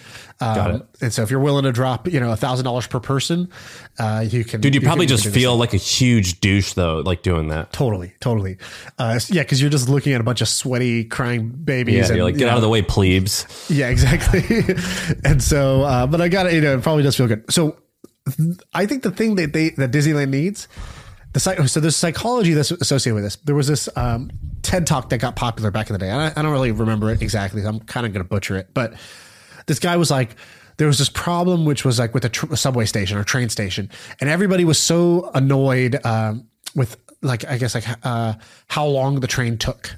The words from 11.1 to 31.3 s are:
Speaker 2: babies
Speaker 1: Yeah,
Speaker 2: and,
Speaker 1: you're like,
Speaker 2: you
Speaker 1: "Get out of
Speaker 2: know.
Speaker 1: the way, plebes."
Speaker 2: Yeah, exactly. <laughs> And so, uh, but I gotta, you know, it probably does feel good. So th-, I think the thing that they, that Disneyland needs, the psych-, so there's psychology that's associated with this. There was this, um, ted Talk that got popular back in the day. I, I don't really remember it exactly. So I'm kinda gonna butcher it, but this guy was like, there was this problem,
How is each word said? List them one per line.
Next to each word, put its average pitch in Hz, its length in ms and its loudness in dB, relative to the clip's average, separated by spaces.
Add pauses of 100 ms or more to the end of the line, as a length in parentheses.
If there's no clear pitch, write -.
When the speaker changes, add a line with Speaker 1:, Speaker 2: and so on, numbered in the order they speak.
Speaker 2:
babies 127 440 0
Speaker 1:
Yeah, 95 120 4
Speaker 2:
and, - 100 2
Speaker 1:
you're 90 80 2
like, 90 100 2
Speaker 2:
you 147 60 0
Speaker 1:
"Get 123 80 2
out 120 80 4
of 120 60 4
Speaker 2:
know. 110 40 4
Speaker 1:
the 107 40 4
way, 113 120 4
plebes." 95 640 2 (220)
Speaker 2:
Yeah, 139 200 2
exactly. 156 760 4 (400)
<laughs> 165 200 -4
And 143 160 4
so, 135 420 2
uh, 127 260 2
but 165 120 2
I 175 80 2
gotta, 180 240 2
you 160 80 4
know, 147 140 2
it 123 80 -2
probably 156 220 2
does 135 100 4
feel 123 140 2
good. 107 240 -2
So 156 240 2 (600)
th-, 170 220 -2 (160)
I 180 120 0
think 262 180 -2
the 190 80 -2
thing 220 240 0
that 156 160 -2
they, 160 180 2
that 135 220 -2
Disneyland 147 380 2
needs, 156 360 -2 (680)
the 135 60 0
psych-, 180 280 2
so - 100 -2
there's 156 160 2
psychology 180 600 0
that's 147 180 0
associated 131 420 0
with 104 100 -2
this. 101 120 -6
There 147 180 -2
was 139 140 2
this, 147 260 -2
um, 120 360 -4 (320)
ted 180 260 0
Talk 139 220 0
that 127 80 0
got 123 180 -4
popular 110 340 -2
back 107 180 -4
in - 40 -6
the 95 80 -4
day. 95 100 -4
I, 147 180 0
I 151 140 -4
don't 151 100 0
really 131 200 0
remember 110 400 0
it 113 100 0
exactly. 101 400 -4
So 104 60 -2
I'm 110 120 -6
kinda 117 280 -6
gonna 95 160 -4
butcher 98 320 -4
it, 95 180 -8
but 120 200 -4 (720)
this 151 120 -2
guy 175 180 0
was 170 140 2
like, 131 240 -2 (440)
there 156 100 2
was 135 100 2
this 135 100 2
problem, 175 560 0